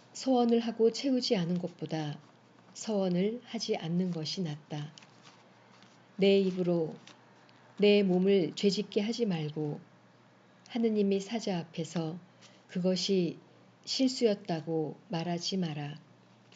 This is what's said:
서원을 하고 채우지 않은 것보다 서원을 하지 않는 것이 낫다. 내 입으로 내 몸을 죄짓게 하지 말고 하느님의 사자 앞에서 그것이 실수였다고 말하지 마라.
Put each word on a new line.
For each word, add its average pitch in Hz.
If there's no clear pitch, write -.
서원을 240
하고 226
채우지 254
않은 175
것보다 160
서원을 196
하지 214
않는 175
것이 165
낫다. 151
내 196
입으로 175
내 208
몸을 185
죄짓게 208
하지 233
말고 156
하느님의 208
사자 202
앞에서 165
그것이 185
실수였다고 175
말하지 170
마라. 151